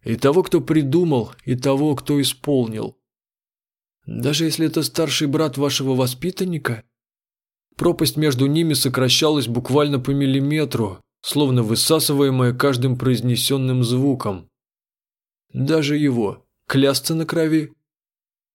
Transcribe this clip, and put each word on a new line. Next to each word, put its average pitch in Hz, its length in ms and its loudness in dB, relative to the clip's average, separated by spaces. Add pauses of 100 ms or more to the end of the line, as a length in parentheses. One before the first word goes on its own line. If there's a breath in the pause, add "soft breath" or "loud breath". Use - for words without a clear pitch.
И 113 140 -4
того, 151 260 4
кто 175 180 2
придумал, 147 720 0 (120)
и 131 100 -2
того, 139 400 0
кто 143 260 -2
исполнил". 123 760 -2 (1080)
"Даже 143 400 -4
если 160 200 -2
это 151 160 -2
старший 151 460 -2
брат 143 300 -2
вашего 135 360 -2
воспитанника?" 131 880 -4 (920)
Пропасть 170 400 0
между 139 300 2
ними 156 280 2
сокращалась 131 720 0
буквально 135 520 0
по 131 120 -4
миллиметру, 139 920 0 (200)
словно 131 400 2
высасываемая 135 920 2
каждым 127 460 0
произнесённым 127 840 0
звуком. 123 640 -2 (1040)
"Даже 147 440 0
его. 120 500 0 (200)
Клясться 139 480 2
на 160 100 -2
крови?" 160 480 -2 (840)